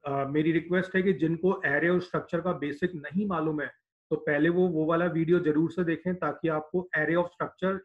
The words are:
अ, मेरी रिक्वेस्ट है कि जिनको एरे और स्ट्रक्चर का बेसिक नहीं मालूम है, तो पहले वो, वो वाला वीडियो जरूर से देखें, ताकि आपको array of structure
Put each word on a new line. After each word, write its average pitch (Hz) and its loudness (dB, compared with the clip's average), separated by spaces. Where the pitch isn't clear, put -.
अ, 139 -2
मेरी 151 0
रिक्वेस्ट 175 -2
है 185 2
कि 196 2
जिनको 165 0
एरे 151 2
और 180 2
स्ट्रक्चर 170 -4
का 175 -2
बेसिक 147 -4
नहीं 160 -4
मालूम 156 -2
है, 127 -6
तो 156 2
पहले 151 2
वो, 185 4
वो 156 0
वाला 170 2
वीडियो 165 2
जरूर 156 2
से 185 -2
देखें, 165 -2
ताकि 160 -4
आपको 160 -2
array 156 2
of 175 4
structure 185 -4